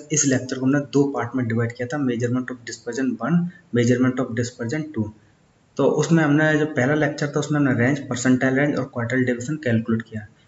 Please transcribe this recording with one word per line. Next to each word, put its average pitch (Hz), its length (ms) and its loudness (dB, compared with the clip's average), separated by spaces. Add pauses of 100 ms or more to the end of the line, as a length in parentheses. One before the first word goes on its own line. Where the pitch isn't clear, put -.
(120)
इस 151 140 0
lecture 127 320 0
को 127 80 -4
हमने 139 140 2
दो 143 240 2
पार्ट 123 320 -2
में 127 120 -2
divide 117 240 0
किया 123 160 -8
था, 147 180 -4
measurement 123 380 -2
of 123 120 -10
dispersion 120 600 -6 (100)
one, 170 120 2 (380)
measurement 123 420 2
of 127 60 -2 (140)
dispersion 123 440 -4
two। 110 260 -6 (680)
तो 139 60 2
उसमें 156 400 4
हमने 151 360 4
जो 151 60 2
पहला 135 280 0
lecture 151 340 0
था 147 120 -2
उसमें 147 200 0
हमने 135 140 2
range, 123 260 2
percentile 127 560 0
रेंज 143 200 2
और 127 80 -2
क्वार्टाइल 123 420 -2
division 123 300 -2
calculate 113 460 0
किया। 110 260 -12 (200)